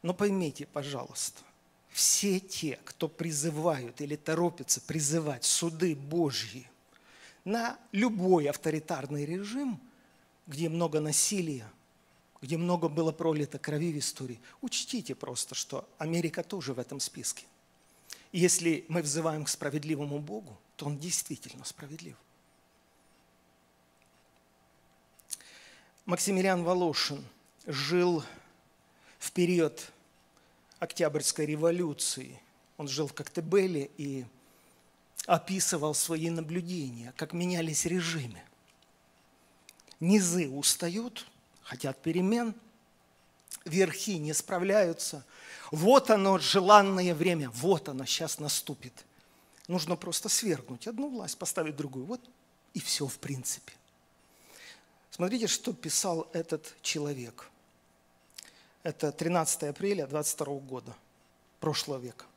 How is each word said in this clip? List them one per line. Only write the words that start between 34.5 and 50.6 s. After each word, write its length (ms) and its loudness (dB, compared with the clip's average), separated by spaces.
описывал 640 2
свои 360 0
наблюдения, 880 -6
как 160 -6
менялись 540 -2
режимы. 560 -2
Низы 480 4
устают, 760 -2
хотят 400 -6
перемен, 520 2
верхи 540 0
не 160 -4
справляются. 920 2
Вот 400 8
оно, 260 8
желанное 800 8
время, 340 2
вот 380 2
оно, 160 -6
щас 360 -2
наступит. 680 -6
Нужно 260 0
просто 320 -6
свергнуть 580 -2